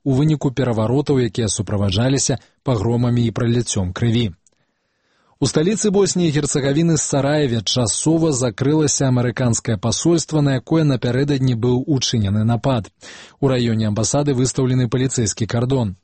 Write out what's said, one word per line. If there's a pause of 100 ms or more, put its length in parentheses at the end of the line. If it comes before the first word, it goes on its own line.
у
выніку
пераваротаў,
якія
суправаджаліся (240)
пагромамі
і
праліццём
крыві. (1040)
У
сталіцы
Босніі
і
Герцагавіны
Сараеве
часова
закрылася
амерыканскае
пасольства,
на
якое
напярэдадні
быў
учынены
напад. (480)
У
раёне
амбасады
выстаўлены
паліцэйскі
кардон.